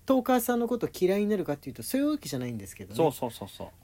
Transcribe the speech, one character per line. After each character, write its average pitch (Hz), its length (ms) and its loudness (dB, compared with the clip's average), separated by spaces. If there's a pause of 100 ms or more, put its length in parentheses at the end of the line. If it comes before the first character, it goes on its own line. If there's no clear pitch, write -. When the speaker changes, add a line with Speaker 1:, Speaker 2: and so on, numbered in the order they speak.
Speaker 1:
ト 262 140 4
ー - 20 2
カ 254 140 4
ー 254 40 4
さ 240 160 0
ん 233 40 2
の 233 80 0
こ 247 100 0
と - 140 -2
嫌 185 260 2
い 208 40 2
に 208 60 2
な 208 100 2
る 175 80 -2
か 147 80 -2
っ 143 40 -2
て - 120 -12
い - 20 -10
う - 40 -14
と、 120 60 -12
そ - 160 -2
う 269 40 2
い - 20 4
う 294 80 2
わ 302 60 -2
け - 100 -10
じ 139 80 -6
ゃ 127 40 -2
な 123 80 -4
い 120 40 -4
ん 113 60 -6
で 98 100 -8
す - 80 -16
け 98 100 -12
ど 92 40 -20
ね。 101 60 -12
Speaker 2:
そ 156 120 6
う 143 40 4
そ 131 160 -4
う 113 40 -4
そ - 140 -10
う - 20 -16
そ - 240 -12 (120)